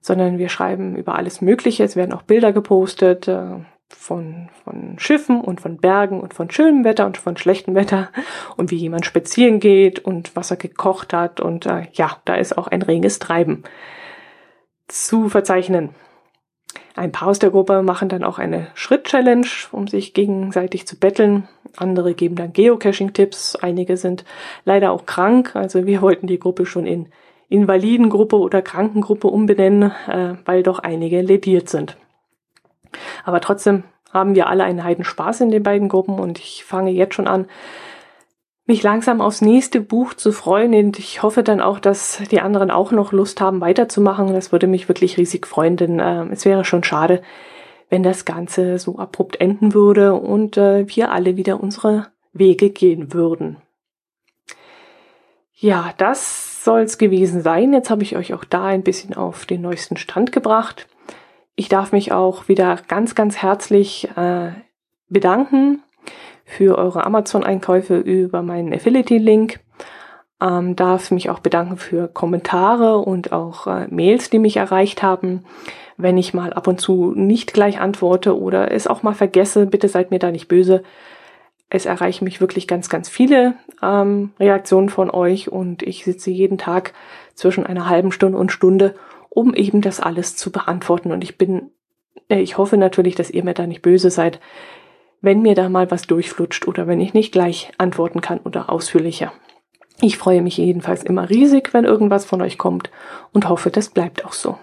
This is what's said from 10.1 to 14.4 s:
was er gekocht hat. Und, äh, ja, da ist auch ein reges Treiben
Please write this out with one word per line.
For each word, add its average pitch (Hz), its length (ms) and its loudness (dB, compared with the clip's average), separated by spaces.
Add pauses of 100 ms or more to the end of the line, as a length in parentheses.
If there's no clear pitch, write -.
was - 160 -8
er 180 60 -4
gekocht - 560 -4
hat. 170 280 -4
Und, 170 260 -6
äh, 170 260 -4
ja, - 320 -4
da 90 100 -2
ist - 240 -2
auch - 80 -8
ein 180 160 -4
reges 170 380 0
Treiben 165 420 -2 (1300)